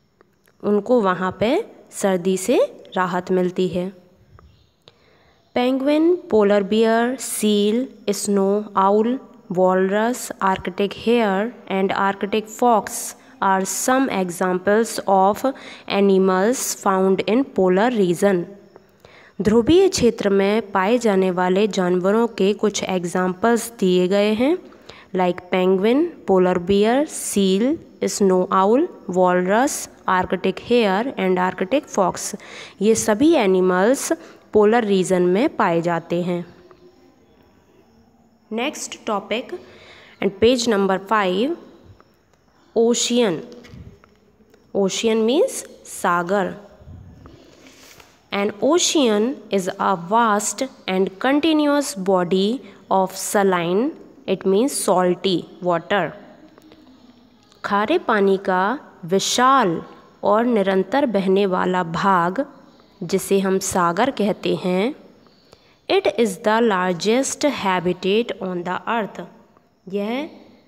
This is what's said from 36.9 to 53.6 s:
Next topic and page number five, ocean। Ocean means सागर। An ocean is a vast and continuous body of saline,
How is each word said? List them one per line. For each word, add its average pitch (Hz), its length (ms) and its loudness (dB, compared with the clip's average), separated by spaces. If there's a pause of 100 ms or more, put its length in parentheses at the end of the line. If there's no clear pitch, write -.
Next 247 540 -8
topic 214 480 -6 (680)
and 190 100 0 (100)
page 240 320 4
number 190 240 2 (140)
five, 208 440 0 (1200)
ocean। 233 640 0 (1300)
Ocean 220 560 0
means 381 280 0 (280)
सागर। 180 680 -2 (1800)
An 202 300 -2
ocean 254 680 2 (240)
is 190 280 -2
a 196 120 0 (220)
vast 220 500 0 (240)
and 190 320 0
continuous 294 760 0
body 190 640 0 (300)
of 190 340 0
saline, 190 600 0 (420)